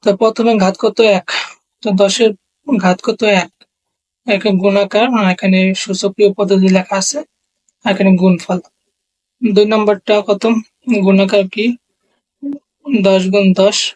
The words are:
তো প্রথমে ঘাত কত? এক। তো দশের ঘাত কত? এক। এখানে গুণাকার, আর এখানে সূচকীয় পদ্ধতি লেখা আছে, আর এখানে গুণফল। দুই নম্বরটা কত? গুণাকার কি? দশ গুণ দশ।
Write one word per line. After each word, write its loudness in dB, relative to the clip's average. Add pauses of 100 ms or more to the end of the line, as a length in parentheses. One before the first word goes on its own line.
তো 0
প্রথমে 0 (100)
ঘাত 0
কত? -2 (200)
এক। -8 (520)
তো -6 (120)
দশের 2 (360)
ঘাত 0
কত? -4 (200)
এক। -10 (760)
এখানে 0
গুণাকার, 0
আর 0
এখানে 0 (160)
সূচকীয় -2
পদ্ধতি 2
লেখা 0
আছে, -4 (640)
আর -2
এখানে 2
গুণফল। 0 (800)
দুই 2
নম্বরটা 0
কত? -4 (600)
গুণাকার 2
কি? -4 (1400)
দশ 2
গুণ 0
দশ। 2 (180)